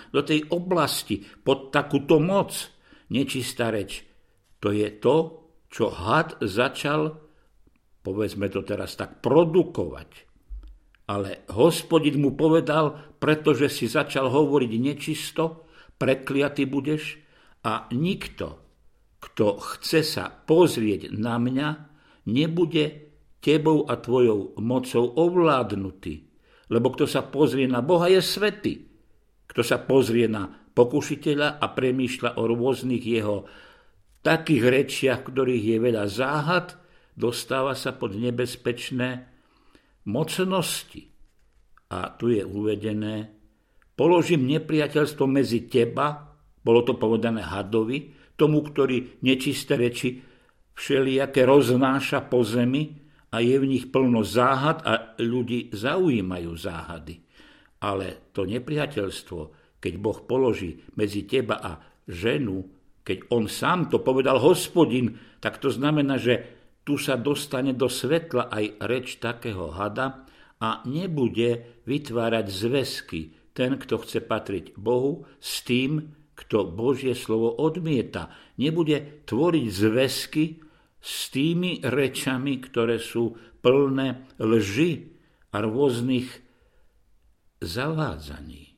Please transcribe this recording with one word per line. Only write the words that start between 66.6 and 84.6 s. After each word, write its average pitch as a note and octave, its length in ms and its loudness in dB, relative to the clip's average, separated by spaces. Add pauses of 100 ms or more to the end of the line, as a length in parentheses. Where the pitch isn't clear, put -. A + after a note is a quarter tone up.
tu C#3+ 160 0
sa C#3+ 160 -2
dostane C3 640 -2
do B2+ 100 2
svetla B2+ 640 -2
aj G#2+ 140 -2 (180)
reč A#2+ 380 -4
takého A2+ 500 -6
hada G#2+ 560 -6 (300)
a A2 320 -4
nebude A#2+ 960 -2
vytvárať A2+ 640 -2
zväzky G2 840 -4 (220)
ten, B2+ 240 -2
kto - 240 -4
chce - 240 -6
patriť G2+ 500 -6
Bohu, B2 600 -2
s - 240 -10
tým, C3 420 0 (300)
kto F#2 400 -2
Božie B2 400 -2
slovo A#2 480 -2
odmieta. D#3 720 -4 (240)
Nebude D3+ 720 -2
tvoriť D3+ 400 2
zväzky B2+ 880 0 (400)
s - 320 -10
tými E3+ 560 -2
rečami, C3 720 -2
ktoré A#2 400 -2
sú A2+ 400 -4 (240)
plné C3+ 800 2
lži A2+ 500 2 (640)